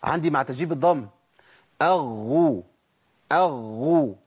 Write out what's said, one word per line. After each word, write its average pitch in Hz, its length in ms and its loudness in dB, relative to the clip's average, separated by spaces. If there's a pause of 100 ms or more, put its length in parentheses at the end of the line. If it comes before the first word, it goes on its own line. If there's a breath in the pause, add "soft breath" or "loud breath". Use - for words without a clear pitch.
عندي 160 260 -2
مع 143 140 0
تشديد 139 260 -6
بالضم. 151 380 0 (720 soft breath)
أغو، 139 800 0 (680)
أغو. 139 840 0 (120)